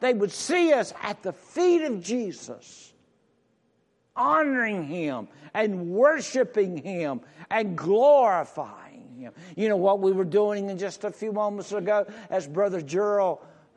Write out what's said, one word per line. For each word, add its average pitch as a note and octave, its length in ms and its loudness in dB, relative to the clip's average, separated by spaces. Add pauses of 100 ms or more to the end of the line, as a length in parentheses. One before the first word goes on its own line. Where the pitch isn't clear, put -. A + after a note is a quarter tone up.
they B3+ 120 2
would G#3 180 0
see E4 440 2
us A#3 180 -2 (100)
at G#3 200 -8
the F#3 100 -6
feet F4 520 2
of A3+ 180 -4
Jesus, F3 920 -8 (1200)
honoring B3+ 680 2
him C#3 440 -4 (280)
and F#3+ 340 0
worshiping A#3 880 2
him D3+ 460 -6 (280)
and G3+ 280 -2
glorifying F3 1400 2
him. B2 160 -16 (240)
You G#3+ 140 0
know G3+ 80 2
what G3 220 4
we F#3+ 120 4
were F#3+ 140 0
doing G3+ 420 0
in G3 80 -6
just F#3 280 -8
a G#3+ 60 -4
few G#3+ 220 -8
moments G3+ 400 -4
ago G3+ 340 0 (220)
as F3+ 180 -4
Brother F3+ 360 -2
Gerald F#3+ 560 0 (380)